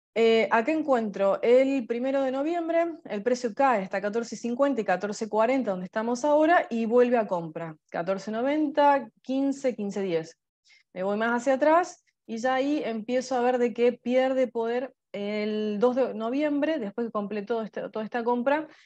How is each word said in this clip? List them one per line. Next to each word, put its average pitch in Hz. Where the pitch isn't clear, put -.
Eh, 226
acá 226
encuentro 226
el 262
primero 262
de 262
noviembre, 330
el 208
precio 247
cae 247
hasta 190
catorce 220
cincuenta 240
y -
catorce 208
cuarenta, 226
donde 180
estamos 240
ahora, 311
y 226
vuelve 247
a 214
compra. 165
Catorce 190
noventa, 285
quince, 269
quince 202
diez. 165
Me 185
voy 202
más 233
hacia 269
atrás 311
y 226
ya 254
ahí 285
empiezo 240
a 240
ver 247
de 240
qué 240
pierde 262
poder 240
el 214
dos 240
de 240
noviembre, 285
después 233
que 220
completó 208
esta, -
toda 220
esta 233
compra, 247